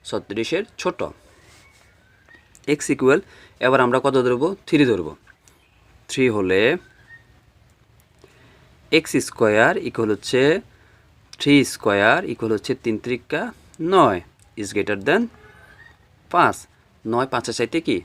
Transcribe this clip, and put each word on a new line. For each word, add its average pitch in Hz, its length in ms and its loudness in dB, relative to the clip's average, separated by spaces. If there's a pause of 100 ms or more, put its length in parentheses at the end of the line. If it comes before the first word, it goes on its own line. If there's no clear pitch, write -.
ছত্রিশের 113 560 -6 (160)
ছোট। - 200 -6 (1700)
এক্স 151 220 -4
ইকুয়াল, 135 260 2 (460)
এবার 131 200 4
আমরা 123 200 0
কত 135 100 2 (100)
ধরবো? 127 220 0 (180)
থ্রি 147 260 2
ধরবো। 80 200 -4 (960)
থ্রি 131 160 0 (120)
হলে 95 240 0 (2500)
এক্স - 140 -2 (140)
স্কয়ার 113 480 2 (140)
ইকুয়াল 113 260 -4
হচ্ছে 127 280 -2 (960)
থ্রি 143 160 2 (180)
স্কয়ার 107 480 2 (120)
ইকুয়াল 110 240 -6
হচ্ছে 127 160 -6 (120)
তিন 117 180 -2
তিরিকা 123 380 -6 (540)
নয় 117 260 4 (420)
is 98 140 -8
greater 101 220 -2 (100)
than 202 140 2 (1080)
পাঁচ। 143 260 2 (560)
নয় 131 200 -2
পাঁচের 120 260 -6
চাইতে 120 280 -2
কি 123 180 0